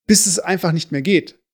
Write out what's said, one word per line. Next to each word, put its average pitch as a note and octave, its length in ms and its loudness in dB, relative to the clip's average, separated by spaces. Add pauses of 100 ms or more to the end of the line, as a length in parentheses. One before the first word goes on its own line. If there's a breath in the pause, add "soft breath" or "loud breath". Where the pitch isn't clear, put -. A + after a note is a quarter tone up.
bis G#3+ 180 4
es F3+ 140 -2
einfach F3 320 -2
nicht D#3+ 200 -4
mehr C#3 120 -4
geht. F3+ 360 0 (140)